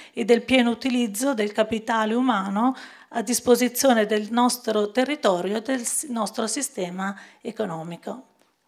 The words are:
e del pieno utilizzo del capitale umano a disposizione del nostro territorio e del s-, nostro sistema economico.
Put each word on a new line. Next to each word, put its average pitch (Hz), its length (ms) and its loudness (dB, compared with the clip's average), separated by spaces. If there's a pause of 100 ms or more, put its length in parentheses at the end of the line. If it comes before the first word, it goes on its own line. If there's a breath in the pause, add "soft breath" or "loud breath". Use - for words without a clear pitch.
(140)
e 233 100 -4
del 233 200 4
pieno 247 260 4
utilizzo 240 640 -2
del 208 180 -2
capitale 220 640 0
umano 226 600 0 (360 loud breath)
a 233 120 -4
disposizione 240 840 4
del 214 260 -2
nostro 226 600 0
territorio 214 680 0
e 233 40 -2
del 247 240 -4
s-, - 180 -4
nostro 226 440 -4
sistema 196 720 -6 (220 loud breath)
economico. 180 840 -8 (400)